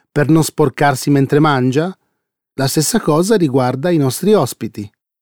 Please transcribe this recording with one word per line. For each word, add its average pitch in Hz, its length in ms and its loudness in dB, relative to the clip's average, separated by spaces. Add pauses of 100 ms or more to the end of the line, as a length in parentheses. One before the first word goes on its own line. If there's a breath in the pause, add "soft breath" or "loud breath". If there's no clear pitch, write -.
(120)
per 147 180 0
non 160 140 4
sporcarsi 143 680 0
mentre 139 300 2
mangia? 147 580 0 (560)
La 135 140 -4
stessa 156 340 -2
cosa 175 340 0
riguarda 131 540 0
i 175 80 2
nostri 151 380 0
ospiti. 110 520 -4 (340)